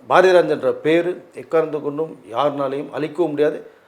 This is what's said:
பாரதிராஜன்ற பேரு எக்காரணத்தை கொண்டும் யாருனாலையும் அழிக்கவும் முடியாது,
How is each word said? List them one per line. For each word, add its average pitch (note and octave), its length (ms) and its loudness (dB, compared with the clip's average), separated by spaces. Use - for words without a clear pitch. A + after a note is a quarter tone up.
பாரதிராஜன்ற D#3+ 600 4
பேரு E3 260 2
எக்காரணத்தை D#3 460 -2
கொண்டும் D#3 240 -6
யாருனாலையும் C3+ 640 -2
அழிக்கவும் D3+ 380 -2
முடியாது, D3 240 0